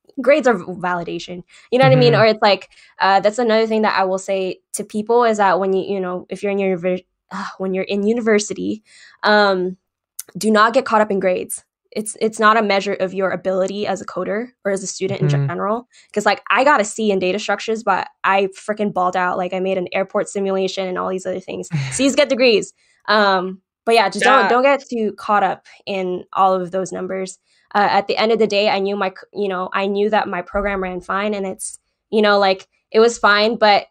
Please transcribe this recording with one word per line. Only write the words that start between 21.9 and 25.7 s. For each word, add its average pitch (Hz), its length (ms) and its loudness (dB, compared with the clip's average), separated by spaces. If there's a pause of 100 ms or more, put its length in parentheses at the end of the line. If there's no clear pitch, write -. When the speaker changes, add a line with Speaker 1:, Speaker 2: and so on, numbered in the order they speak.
Speaker 1:
C's 269 240 0
get 285 120 2
degrees. 233 460 2 (340)
Um, 190 540 0 (240)
but 226 80 4
yeah, 208 160 4
just 196 160 -2
Speaker 2:
Yeah. 240 160 4
Speaker 1:
don't, 196 80 0
don't 247 120 2
get 269 260 0
too 220 300 -4
caught 208 240 0
up 180 240 -4 (200)